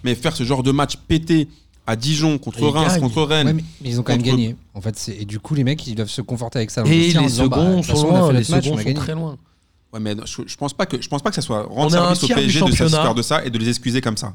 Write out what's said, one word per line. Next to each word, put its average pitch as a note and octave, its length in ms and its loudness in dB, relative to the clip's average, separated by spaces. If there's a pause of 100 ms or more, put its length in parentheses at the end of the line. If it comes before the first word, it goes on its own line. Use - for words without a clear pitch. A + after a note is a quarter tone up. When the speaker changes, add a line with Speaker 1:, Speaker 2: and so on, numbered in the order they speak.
Speaker 1:
Mais B2 120 0
faire D#3 200 -2
ce C3 80 -4
genre C3 200 0
de C3+ 80 2
match C#3 260 0 (100)
pété D#3+ 400 2 (400)
à A2+ 80 0
Dijon, D3 440 0
contre A2+ 200 -10
Speaker 2:
Et - 40 -6
ils A2+ 60 2
Speaker 1:
Reims, D#3+ 240 2
Speaker 2:
gagnent. E3+ 80 2
Speaker 1:
contre B2+ 220 0
Rennes, D3 240 2
Speaker 3:
Ouais, D#3+ 60 4
mais D#3+ 360 -6
ils A#2+ 100 -2
ont A#2+ 40 -2
quand B2+ 100 0
même A#2+ 100 2
Speaker 1:
contre B2+ 120 2
Speaker 3:
gagné. A#2+ 200 0 (180)
En F#2+ 80 -12
fait, G#2+ 160 -6
c'est... G#2+ 180 -10
et G#2 100 -10
du G#2 140 -8
coup, - 140 -8
les C#3+ 100 2
mecs, D3 220 -2
ils A#2+ 80 -8
doivent G#2+ 160 -4
se - 120 -8
conforter A#2 380 -8
avec A2 120 -4
ça A#2+ 100 -4
dans D3 80 2
le E3 60 6
Speaker 2:
Et E3 40 6
Speaker 3:
vestiaire E3+ 220 4
en C3+ 40 4
Speaker 2:
les B2+ 60 2
Speaker 3:
disant, B2+ 160 2
bah, C3+ 100 0
Speaker 2:
seconds E3+ 120 4
Speaker 3:
de F#3 60 4
toute E3+ 100 2
Speaker 2:
sont - 80 -4
Speaker 3:
façon, D3+ 140 4
on E3+ 80 4
a - 40 6
Speaker 2:
loin, E3+ 80 6
Speaker 3:
fait C#3 60 4
Speaker 2:
les B2 60 4
Speaker 3:
notre A2 120 0
match, - 120 4
Speaker 2:
seconds - 120 0
Speaker 3:
on - 20 0
a G#2+ 40 -2
Speaker 2:
sont G#2+ 60 -4
Speaker 3:
gagné. C#3 120 0
Speaker 2:
très C#3+ 140 -4
loin. D#3+ 240 -6 (560)
Speaker 1:
Ouais, A2+ 60 -8
mais G#2+ 160 -4
non, A2+ 100 -10
je, - 220 -10
je - 100 -14
pense C#3+ 160 -6
pas G3 140 -4
que, B2 140 -6
je - 60 -8
pense C#3+ 140 -6
pas - 80 -4
que G3+ 60 -4
ça E3 80 -4
soit G#2+ 280 -4
Speaker 2:
On - 40 -12
Speaker 1:
rendre D3+ 200 2
Speaker 2:
a F3 40 4
un F3 160 4
Speaker 1:
service F3+ 80 -2
au - 20 2
Speaker 2:
tiers A#3+ 140 2
du C#3+ 40 2
Speaker 1:
P C3+ 60 2
S - 40 4
G D3+ 60 2
de - 60 4
Speaker 2:
championnat. - 240 4
Speaker 1:
s'asseoir D3+ 260 2
de A#2+ 60 0
ça D3+ 240 0
et C3 60 -6
de A2+ 80 -2
les A2+ 100 0
excuser A#2+ 320 -2
comme A2+ 160 -2
ça, G2+ 180 -8